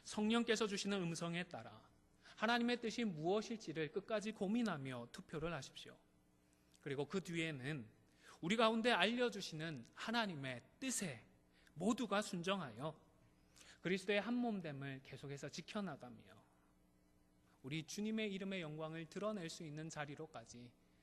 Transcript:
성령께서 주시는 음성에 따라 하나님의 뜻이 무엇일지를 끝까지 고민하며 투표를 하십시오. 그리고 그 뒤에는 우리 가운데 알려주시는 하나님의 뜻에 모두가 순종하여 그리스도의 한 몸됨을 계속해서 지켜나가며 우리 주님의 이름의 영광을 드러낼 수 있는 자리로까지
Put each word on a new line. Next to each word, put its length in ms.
성령께서 600
주시는 360
음성에 420
따라 360
하나님의 440
뜻이 240
무엇일지를 880
끝까지 400
고민하며 800
투표를 440
하십시오. 420
그리고 240
그 160
뒤에는 640
우리 140
가운데 360
알려주시는 1000
하나님의 680
뜻에 460
모두가 460
순종하여 720
그리스도의 400
한 140
몸됨을 720
계속해서 440
지켜나가며 720
우리 220
주님의 480
이름의 280
영광을 460
드러낼 440
수 140
있는 240
자리로까지 840